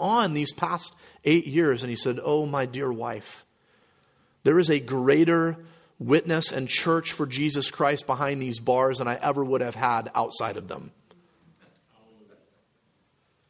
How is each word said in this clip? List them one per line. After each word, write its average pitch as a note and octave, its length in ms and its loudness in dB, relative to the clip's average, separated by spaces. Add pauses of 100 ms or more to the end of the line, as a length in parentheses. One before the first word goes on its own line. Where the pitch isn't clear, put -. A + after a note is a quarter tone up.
on G3+ 320 2
these D3 200 -2
past E3+ 420 -6 (300)
eight D#3+ 220 4
years?" C#3 380 2
And B2 60 -6
he A#2 60 -4
said, B2+ 260 -2
"Oh, D3+ 240 2
my C#3 200 -2
dear C3 240 -4
wife, A2+ 540 -8 (1000)
there D#3 140 4
is E3 120 2
a C#3+ 100 2
greater D#3+ 800 2 (400)
witness D#3+ 520 2
and C3+ 180 -4
church E3 440 0
for D3 140 -4
Jesus C#3 440 -2
Christ C#3+ 360 0
behind C#3 360 -2
these A#2+ 160 -6
bars B2+ 400 2
than B2+ 80 -2
I B2 100 0
ever C#3 280 0
would B2+ 160 0
have A#2+ 140 -4
had A2+ 400 0
outside A2+ 420 -2
of G2 120 -12
them." C#2+ 220 -12 (2500)